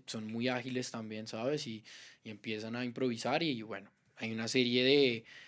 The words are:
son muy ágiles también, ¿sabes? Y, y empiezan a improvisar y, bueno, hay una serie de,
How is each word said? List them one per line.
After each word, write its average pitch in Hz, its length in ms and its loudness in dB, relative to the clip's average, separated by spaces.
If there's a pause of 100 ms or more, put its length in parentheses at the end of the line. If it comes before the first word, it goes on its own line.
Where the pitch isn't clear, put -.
son 110 200 -6
muy 117 220 -2
ágiles 127 420 -2
también, 110 360 -8
¿sabes? 135 400 -2
Y, 110 160 -10 (420)
y 113 60 -12
empiezan 110 460 -6
a 123 80 -2
improvisar 123 580 0
y, 131 200 0
bueno, 101 280 -10 (260)
hay 113 160 -6
una 113 160 -2
serie 123 360 4
de, 131 400 6 (240)